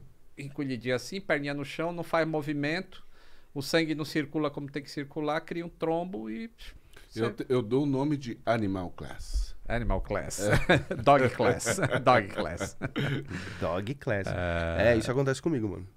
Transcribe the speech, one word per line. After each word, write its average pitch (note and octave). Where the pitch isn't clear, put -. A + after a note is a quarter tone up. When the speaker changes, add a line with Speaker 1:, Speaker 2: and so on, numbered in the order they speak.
Speaker 1:
encolhidinho C3
assim, F#3+
perninha C#3+
no C#3+
chão, E3
não E3+
faz D#3+
movimento, D#3
o C#3
sangue D#3+
não D3
circula D3+
como C#3+
tem D3
que C#3
circular, D3+
cria E3+
um E3+
trombo F3
e A3+
Speaker 2:
Eu A2+
Speaker 1:
cê -
Speaker 2:
te-, -
eu B2+
dou B2
o -
nome C#3+
de A#2
Animal G2
Class. -
Speaker 1:
Animal G2+
Class. F2+
Speaker 2:
É. C3+
Speaker 1:
<laughs> -
Dog C3
Class. A#2
<laughs> A#2+
Dog B2
Class. F2+
Speaker 3:
Dog F#2+
Class. G2
Speaker 1:
É. F2
Speaker 3:
É, A2+
isso A2
acontece C3+
comigo, C3
mano. F#2